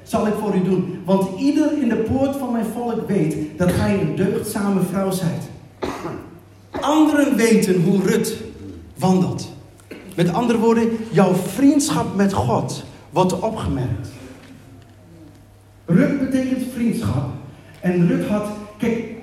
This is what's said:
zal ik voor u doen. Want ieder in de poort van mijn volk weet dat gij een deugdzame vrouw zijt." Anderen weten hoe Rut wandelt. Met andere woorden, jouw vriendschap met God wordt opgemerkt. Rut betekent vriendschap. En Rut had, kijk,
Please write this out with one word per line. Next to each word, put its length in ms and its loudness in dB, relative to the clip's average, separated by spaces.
zal 240 -2
ik 140 0
voor 140 -2
u 80 2
doen. 420 0
Want 340 0
ieder 420 2
in 80 0
de 60 2
poort 400 0
van 160 -6
mijn 220 -2
volk 340 -4
weet 280 0
dat 140 2
gij 280 2
een 160 -2
deugdzame 680 0
vrouw 200 0
zijt." 380 -4
Anderen 540 4
weten 480 4
hoe 180 2
Rut 360 0
wandelt. 560 0
Met 180 2
andere 260 2
woorden, 300 4
jouw 240 4
vriendschap 840 2
met 180 2
God 500 0
wordt 300 2
opgemerkt. 680 -4
Rut 340 4
betekent 440 -2
vriendschap. 560 -2
En 260 2
Rut 200 0
had, 200 -2
kijk, 260 -2